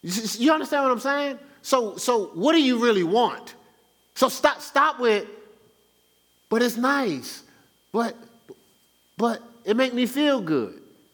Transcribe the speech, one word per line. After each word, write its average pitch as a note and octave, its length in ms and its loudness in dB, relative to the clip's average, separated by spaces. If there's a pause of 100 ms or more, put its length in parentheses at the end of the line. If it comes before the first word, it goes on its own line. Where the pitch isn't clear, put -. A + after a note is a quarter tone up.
You E3 80 -10
s-, G#3+ 280 -6
you C4 140 4
understand D4 320 0
what C4 80 2
I'm A3+ 80 -2
saying? C#4 400 -4 (220)
So, A#3 340 0
so A#3 300 0
what G3+ 260 0
do E4 100 4
you B3+ 160 2
really A3 240 2
want? F3 540 0 (580)
So B3+ 140 2
stop, - 320 0
stop C#4+ 400 0
with, A3 260 2 (1200)
"But A3+ 140 0
it's B3 140 0
nice, A#3+ 680 -4 (480)
but, A#2 260 -4 (1000)
but A3+ 240 -2 (220)
it G#3 120 2
make B3+ 180 0
me B3 120 2
feel C#4 340 2
good." D3+ 400 -2 (340)